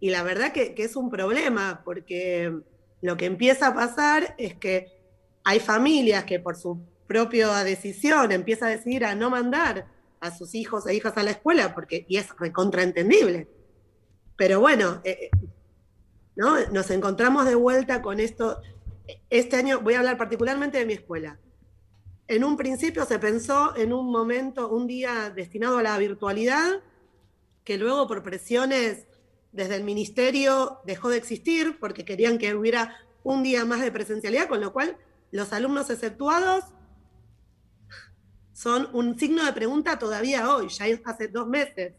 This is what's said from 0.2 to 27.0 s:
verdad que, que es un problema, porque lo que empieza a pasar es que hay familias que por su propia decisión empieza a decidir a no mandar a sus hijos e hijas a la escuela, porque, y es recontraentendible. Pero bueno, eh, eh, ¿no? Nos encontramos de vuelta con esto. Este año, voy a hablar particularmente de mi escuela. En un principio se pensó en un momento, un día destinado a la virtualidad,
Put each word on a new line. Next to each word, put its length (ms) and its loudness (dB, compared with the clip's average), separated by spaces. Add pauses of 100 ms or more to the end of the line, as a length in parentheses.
verdad 300 -2
que, 220 -2
que 100 -4
es 120 -6
un 140 -4
problema, 720 -2
porque 760 -4 (440)
lo 160 -2
que 80 -2
empieza 400 4
a 80 2
pasar 640 0
es 160 -6
que 320 -4 (580)
hay 160 4
familias 640 4
que 160 -4
por 160 -6
su 240 -8 (260)
propia 560 2
decisión 680 2
empieza 320 0
a 60 2
decidir 340 -2
a 100 -2
no 140 0
mandar 600 0 (320)
a 140 -6
sus 200 -12
hijos 320 -6
e 80 0
hijas 240 -2
a 40 2
la 100 0
escuela, 420 2
porque, 340 -8
y 80 0
es 220 -4
recontraentendible. 1080 2 (920)
Pero 240 4
bueno, 440 4
eh, 260 -6
eh, 0 - (1040)
¿no? 360 2
Nos 200 -2
encontramos 540 2
de 120 4
vuelta 440 4
con 200 -4
esto. 420 -4 (680)
Este 260 4
año, 240 2
voy 140 4
a 60 2
hablar 160 0
particularmente 640 -2
de 80 0
mi 60 -2
escuela. 460 -10 (880)
En 180 2
un 140 2
principio 480 -2
se 120 0
pensó 560 0
en 200 0
un 160 -2
momento, 580 -2
un 180 0
día 480 -4
destinado 440 -2
a 40 2
la 160 0
virtualidad, 840 0 (840)